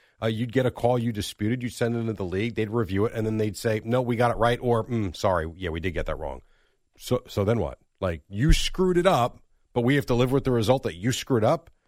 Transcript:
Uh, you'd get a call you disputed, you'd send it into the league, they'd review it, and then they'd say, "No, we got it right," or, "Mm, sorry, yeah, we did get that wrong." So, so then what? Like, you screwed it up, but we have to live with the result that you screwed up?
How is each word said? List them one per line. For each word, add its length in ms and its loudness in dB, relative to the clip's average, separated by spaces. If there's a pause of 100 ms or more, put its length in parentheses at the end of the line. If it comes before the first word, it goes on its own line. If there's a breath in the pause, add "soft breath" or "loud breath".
(220 soft breath)
Uh, 40 -2
you'd 260 -4
get 140 2
a 40 4
call 280 2
you 120 0
disputed, 520 -4
you'd 100 -6
send 240 -2
it 40 -2
into 120 -4
the 120 -6
league, 300 -2
they'd 160 -2
review 360 0
it, 80 -4
and 120 -2
then 120 -2
they'd 180 -2
say, 260 -2
"No, 200 0
we 120 -2
got 160 4
it 60 -2
right," 260 2
or, 220 2
"Mm, 320 -4
sorry, 400 0
yeah, 140 -6
we 100 -6
did 120 -4
get 140 -4
that 120 -6
wrong." 240 -10 (560)
So, 280 -4
so 180 -2
then 140 2
what? 200 -6 (200)
Like, 300 -4
you 240 2
screwed 460 2
it 80 2
up, 320 2 (340)
but 80 0
we 140 4
have 120 0
to 80 2
live 180 4
with 120 2
the 80 2
result 300 4
that 140 -6
you 160 -2
screwed 320 0
up? 260 0 (180)